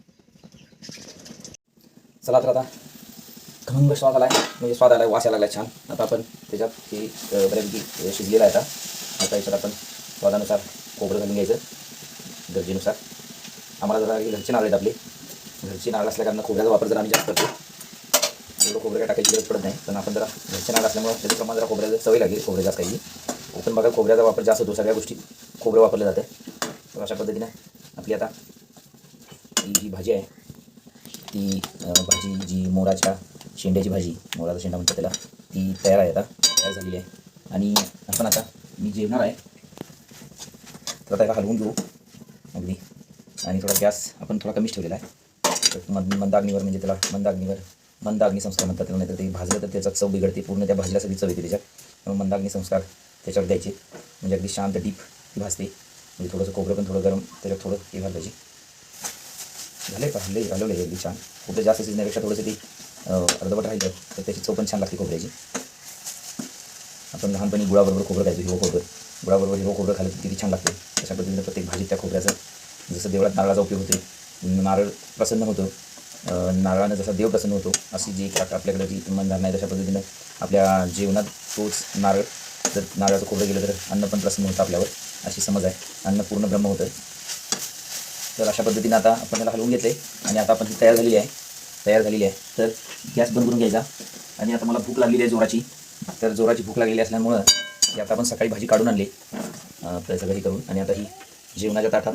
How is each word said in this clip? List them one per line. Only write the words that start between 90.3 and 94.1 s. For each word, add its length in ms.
आता 140
आपण 140
ही 140
तयार 140
झालेली 220
आहे, 120
तयार 160
झालेली 220
आहे. 80
तर 100
गॅस 140
बंद 160
करून 120
घ्यायचा. 220